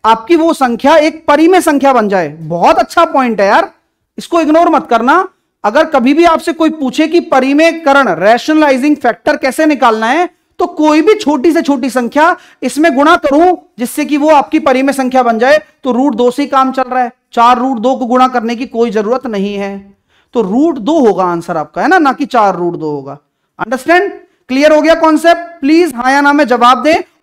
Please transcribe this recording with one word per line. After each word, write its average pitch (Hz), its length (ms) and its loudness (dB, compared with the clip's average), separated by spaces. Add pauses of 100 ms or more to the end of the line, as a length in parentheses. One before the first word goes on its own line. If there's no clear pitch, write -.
आपकी 226 320 0
वो 320 160 2
संख्या 262 440 0
एक 311 300 0
परिमेय 330 340 4
संख्या 277 320 0
बन 214 160 2
जाए। 185 200 -2
बहुत 165 480 -2
अच्छा 339 280 0
पॉइंट 262 360 -2
है 196 60 2
यार, 269 280 0 (440)
इसको - 220 -2
इग्नोर 320 280 2
मत 302 220 -2
करना। 277 380 0 (360)
अगर 269 220 0
कभी 277 280 0
भी 339 100 2
आपसे 330 280 0
कोई 320 180 0
पूछे 302 380 -4
कि 339 120 0
परिमेयकरण, 277 880 0
रेशनलाइजिंग 269 880 0
फैक्टर 277 400 -2
कैसे 277 300 -2
निकालना 226 400 0
है, 339 240 -2 (280)
तो 349 80 -2
कोई 302 360 0
भी 427 120 4
छोटी 302 380 -2
से 330 100 0
छोटी 269 280 -2
संख्या 285 460 0 (260)
इसमें 277 340 0
गुणा 302 200 2
करूं 330 400 2 (220)
जिससे 262 260 -4
कि 294 120 -4
वो 294 140 0
आपकी 311 280 2
परिमेय 269 340 0
संख्या 254 300 -2
बन 233 160 0
जाए, 285 240 2 (220)
तो 254 80 -2
रूट 254 220 0
दो 240 160 0
से 285 120 -4
ही 285 60 -4
काम 262 240 0
चल 262 100 -4
रहा 254 200 -2
है, 240 100 -4 (200)
चार 240 260 2
रूट 254 200 -4
दो 247 180 0
को 240 100 -6
गुणा 254 220 2
करने 240 280 -4
की 247 100 -10
कोई 233 240 -2
जरूरत 220 360 -4
नहीं 202 280 -4
है। 196 420 -12 (360)
तो 240 100 -2
रूट 262 360 -2
दो 262 280 0
होगा 185 180 2
आंसर 170 320 -4
आपका, 156 260 -6
है 247 60 0
ना, 370 100 4
ना 277 140 0
कि 269 140 -6
चार 202 300 0
रूट 175 200 -4
दो 151 140 -8
होगा। 139 280 -12 (400)
अंडरस्टैंड? 330 540 -2 (360)
क्लियर 285 240 2
हो 302 100 4
गया 320 120 4
कॉन्सेप्ट? 330 680 0
प्लीज 320 340 0
हाँ 254 180 -2
या 285 80 2
ना 285 120 2
में 294 140 2
जवाब 247 360 2
दें। 302 120 2 (280)